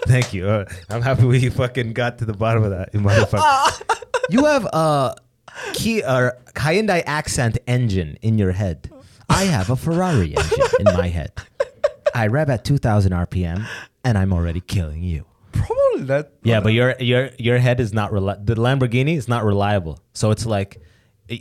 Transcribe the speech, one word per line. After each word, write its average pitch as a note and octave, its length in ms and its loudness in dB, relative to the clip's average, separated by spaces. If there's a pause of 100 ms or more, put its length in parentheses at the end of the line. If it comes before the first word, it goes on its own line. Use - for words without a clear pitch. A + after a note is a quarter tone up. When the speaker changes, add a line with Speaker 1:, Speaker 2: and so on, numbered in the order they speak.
Speaker 1:
Thank B2 260 2
you. F#2+ 160 -2
Uh, G#2 160 2 (240)
I'm A2+ 140 -4
happy C3 220 4
we B2+ 260 4
fucking A#2+ 420 -2
got A#2+ 260 -4
to A#2+ 60 -6
the G#2+ 80 -2
bottom A2 300 0
of G#2+ 80 0
that, F#2 240 -6
you G#2 60 -2
motherfucker. G#2 880 2
Speaker 2:
<laughs> A4 140 -4 (260)
Speaker 1:
You A#3+ 140 4
have C#4 220 2
a D3 500 0 (560)
Kia, A3+ 320 -2
uh, B2+ 260 2 (240)
Hyundai F3+ 520 2
Accent C#3 500 -2 (100)
engine G#2 540 0
in A2+ 160 0
your F#2+ 160 2
head. F2+ 380 -6 (400)
I F3+ 140 2
have A#2+ 260 0
a B2+ 60 0
Ferrari D#3+ 600 0
engine B4 300 2 (140)
in - 40 0
my B2+ 240 0
head. E2+ 240 -6 (840)
I A#2 120 0
rev C#3 240 0
at A#2 120 -2
two C#3 140 0
thousand G#2 380 2
R F2 120 -2
P F2+ 200 -2
M, F2+ 200 -4 (380)
and A#2+ 140 2
I'm F#2+ 160 0
already E2+ 260 -2
killing D#2+ 420 -4
you. E2 220 -4 (280)
Speaker 2:
Probably B4 520 0
that. C#3 280 -2 (100)
Speaker 1:
Yeah, A2+ 180 4
but G#2+ 140 2
your, B2 260 2
your, B2 380 0
your A#2+ 200 2
head B2 220 2
is A2 140 -2
not G#2 180 -2
reli-, G2 320 -2
the A2 100 2
Lamborghini B2+ 600 2
is B2+ 120 -4
not A#2 180 0
reliable. G2+ 520 0 (140)
So - 180 0
it's G#2+ 140 0
like, G2+ 340 -4 (520)
y-, A#2 100 -8